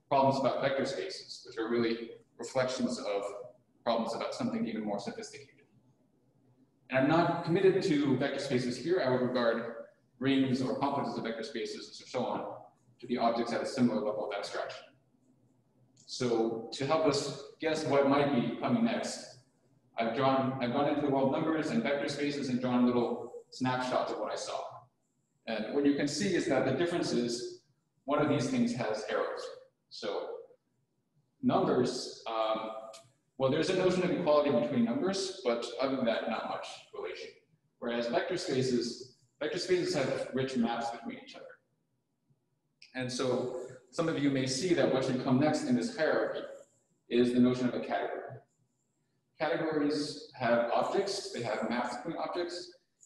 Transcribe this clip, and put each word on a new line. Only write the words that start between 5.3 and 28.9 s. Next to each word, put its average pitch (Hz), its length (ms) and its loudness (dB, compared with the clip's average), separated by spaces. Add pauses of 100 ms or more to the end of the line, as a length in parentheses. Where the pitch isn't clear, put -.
And 131 100 0
I'm 147 100 4
not 170 340 2
committed 180 400 4
to 143 320 2
vector 135 240 0
spaces 123 380 -2
here. 135 280 0
I 131 40 2
would 123 100 4
regard 117 540 0 (460)
rings 135 420 2
or - 180 -2
complexes 135 380 -2
of - 80 -4
vector - 180 -4
spaces - 560 -8
and - 80 -20
so 120 180 -2
on - 200 -4 (560)
to 123 60 -14
be 120 100 -2
objects 117 340 2
at 117 100 -2
a 113 40 -4
similar 113 340 2
level 104 300 -2
of 101 80 -4
abstraction. - 480 -8 (1200)
So 113 640 -2
to 139 140 -6
help 160 200 2
us - 380 -2 (160)
guess 156 240 -2
what 139 240 4
might 143 260 4
be 117 240 2
coming 117 280 2
next, - 540 -4 (580)
I've 113 180 0
drawn, 131 460 2
I've 120 100 0
gone 147 160 2
into 143 140 2
the 143 80 0
world 135 260 4
of 160 60 0
numbers 156 300 0
and 117 120 2
vector 143 240 0
spaces 139 400 -2
and 123 140 0
drawn 123 240 4
little 120 480 2 (160)
snapshots 127 640 0
of 107 60 -6
what - 120 -4
I - 40 -4
saw. - 280 -6 (840)
And 110 260 -4
what 143 120 4
you 139 100 6
can 143 120 0
see 190 280 0
is 147 100 2
that 131 180 2
the 135 80 2
difference 175 400 0
is 120 520 -2 (420)
one 147 160 2
of 143 80 4
these 131 200 2
things 120 260 2
has 110 340 -2